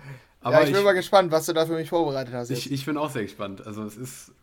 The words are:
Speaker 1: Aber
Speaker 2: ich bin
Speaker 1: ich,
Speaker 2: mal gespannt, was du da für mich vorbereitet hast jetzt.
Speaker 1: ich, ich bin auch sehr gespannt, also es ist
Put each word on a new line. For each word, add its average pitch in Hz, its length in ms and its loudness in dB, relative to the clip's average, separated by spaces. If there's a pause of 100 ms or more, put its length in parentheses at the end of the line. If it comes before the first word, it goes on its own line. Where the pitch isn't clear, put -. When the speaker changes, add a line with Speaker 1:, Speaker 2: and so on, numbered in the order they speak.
(440)
Speaker 1:
Aber 139 200 4
Speaker 2:
ich 147 80 4
bin 190 80 2
Speaker 1:
ich, 202 60 4
Speaker 2:
mal 202 80 6
gespannt, 185 380 4
was 160 160 2
du 175 60 0
da 160 120 2
für 165 80 -2
mich 160 160 -4
vorbereitet 135 460 -2
hast 120 140 -6
jetzt. 123 180 -4
Speaker 1:
ich, - 40 -10
ich 135 140 -4
bin 151 120 -2
auch 151 120 -2
sehr 131 140 -4
gespannt, 98 420 -10
also 107 180 -10
es 104 140 -10
ist - 340 -14 (120)